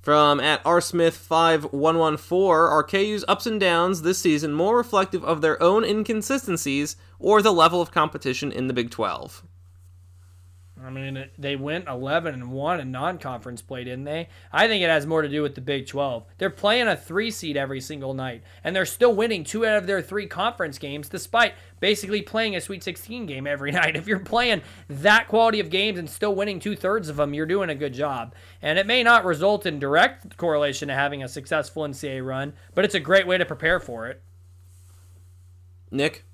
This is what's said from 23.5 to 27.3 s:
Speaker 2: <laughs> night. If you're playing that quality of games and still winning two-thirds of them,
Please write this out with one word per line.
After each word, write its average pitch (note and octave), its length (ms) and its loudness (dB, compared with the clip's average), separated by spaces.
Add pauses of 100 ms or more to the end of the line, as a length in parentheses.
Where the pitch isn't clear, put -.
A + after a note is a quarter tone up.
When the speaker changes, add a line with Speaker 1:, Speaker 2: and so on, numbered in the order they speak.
Speaker 2:
<laughs> - 0 -
night. D#3+ 220 2
If D#3+ 120 -6
you're G3+ 140 -2
playing A3+ 420 0 (260)
that G3+ 400 4
quality A3 320 4
of E3+ 80 -4
games F#3+ 300 -2
and D#3+ 100 -10
still G3+ 260 -2
winning G3 260 -4
two-thirds G3+ 500 -2
of C#3+ 60 -8
them, C#3+ 180 0